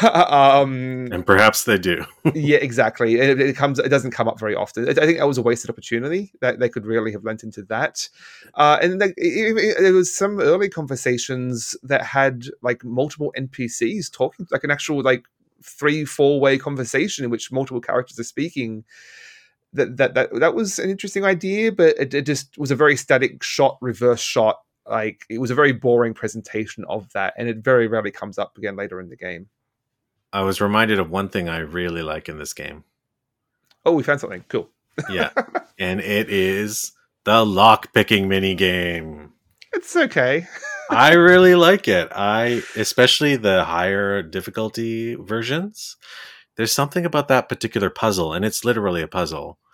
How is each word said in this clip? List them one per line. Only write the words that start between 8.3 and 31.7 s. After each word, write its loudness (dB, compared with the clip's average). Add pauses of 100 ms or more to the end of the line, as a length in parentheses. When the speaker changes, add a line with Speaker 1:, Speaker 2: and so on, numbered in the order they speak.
Speaker 1:
Uh, 4
and, 0
like, 0
it, 0
it, 0
there 6
was 2
some -2
early 2
conversations -6
that -2
had, -2 (160)
like, -4
multiple -4
N -8
P -8
Cs -4
talking, -6
like, -4
an -4
actual, -4
like, 0 (360)
three, -4
four-way 2
conversation -4
in -4
which -8
multiple -4
characters -6
are -8
speaking. -8 (880)
That, -2
that, 0
that, 0 (100)
that 2
was -4
an -4
interesting -6
idea, 0
but 4
it, -2
it -2
just -6
was -4
a 2
very 4
static 0
shot, 0
reverse 0
shot. 0 (280)
Like, -6
it -8
was -4
a -2
very 4
boring 0
presentation -10
of -8
that, -4
and -6
it -6
very 2
rarely -2
comes -12
up -8
again -8
later -10
in -16
the -20
game. -14 (840)
Speaker 2:
I -2
was -2
reminded 2
of -4
one -4
thing -4
I -6
really -6